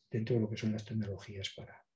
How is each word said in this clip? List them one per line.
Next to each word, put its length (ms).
dentro 280
de 40
lo 80
que 80
son 160
las 120
tecnologías 720
para, 200